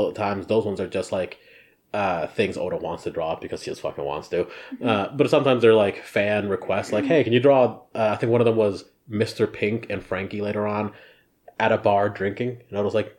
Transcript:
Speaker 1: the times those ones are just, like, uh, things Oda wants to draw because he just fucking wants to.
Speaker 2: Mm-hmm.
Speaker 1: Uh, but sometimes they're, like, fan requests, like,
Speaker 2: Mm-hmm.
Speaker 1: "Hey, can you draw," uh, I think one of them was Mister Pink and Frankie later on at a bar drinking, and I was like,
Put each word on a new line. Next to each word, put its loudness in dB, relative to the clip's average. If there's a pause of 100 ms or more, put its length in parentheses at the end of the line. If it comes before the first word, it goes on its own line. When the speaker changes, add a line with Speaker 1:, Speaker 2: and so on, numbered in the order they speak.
(140)
Speaker 1:
the -8
times -4
those 2
ones -4
are -4
just, -6
like, -4 (560)
uh, -2
things -2
Oda -4
wants -6
to -6
draw -4
because -10
he -8
just -12
fucking -8
wants -6
to. -2
Speaker 2:
Mm-hmm. -12
Speaker 1:
Uh, 0
but 2
sometimes 4
they're, 8
like, 4
fan -2
requests, -2
like, 0
Speaker 2:
Mm-hmm. 2
Speaker 1:
"Hey, 6
can -2
you 6
draw," 6 (160)
uh, 0
I -2
think 0
one 4
of 4
them 4
was 2 (240)
Mister -2
Pink -4
and -6
Frankie -6
later -2
on -4 (640)
at 2
a 4
bar 2
drinking, -6
and -10
I 0
was 0
like, -2